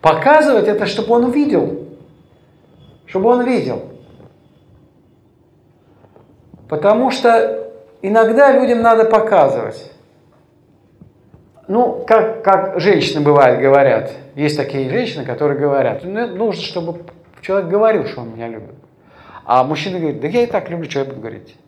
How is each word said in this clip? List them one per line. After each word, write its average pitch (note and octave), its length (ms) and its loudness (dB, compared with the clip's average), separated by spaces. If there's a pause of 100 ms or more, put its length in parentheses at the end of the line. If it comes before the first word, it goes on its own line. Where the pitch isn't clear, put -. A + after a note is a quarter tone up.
Показывать – B3+ 640 4
это, G#3 200 -2
чтобы A3+ 280 -2
он A#3+ 160 2
видел. B3 560 -2 (1200)
Чтобы G3 240 0
он B3 140 2
видел. - 400 -4 (2750)
Потому A3 420 2
что - 600 0 (320)
иногда A3+ 500 4
людям A#3+ 280 2
надо A3+ 240 4
показывать. E3 880 0 (1800)
Ну, A#3 400 -2
как, A3 340 2
как F#3+ 380 0
женщины, D#3 400 2
бывает, C#3+ 400 4
говорят. C3+ 520 2 (220)
Есть D3 220 -2
такие C3+ 320 -4
женщины, E3 360 -4
которые C#3 340 -4
говорят: C#3 440 -2
"Ну, G#3 260 -6
нужно, F#3+ 340 -4
чтобы E3 400 -10 (400)
человек F#3+ 260 -2
говорил, F#3+ 380 2
что - 160 -12
он A2+ 120 -14
меня A#2 140 -10
любит". A2 260 -16 (680)
А B2+ 180 4
мужчина D#3 360 -4
говорит: C#3+ 220 -4
"Да C#3 80 -6
я A#3+ 140 0
и A#3+ 40 0
так - 240 -6
люблю, E3 200 -10
что C#3 100 -4
я C3+ 40 -2
буду C3+ 160 -14
говорить. A2+ 340 -16 (140)